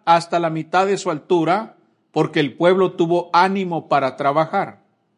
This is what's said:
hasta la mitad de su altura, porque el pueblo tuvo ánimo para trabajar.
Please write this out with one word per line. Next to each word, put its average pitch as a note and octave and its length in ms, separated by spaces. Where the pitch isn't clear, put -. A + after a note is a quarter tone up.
hasta E3+ 320
la E3+ 140
mitad D#3+ 340
de G3 140
su F#3+ 100
altura, F3 680
porque D#3 300
el C#3 120
pueblo F3+ 380
tuvo E3+ 420
ánimo F3+ 560
para C3+ 280
trabajar. D3 680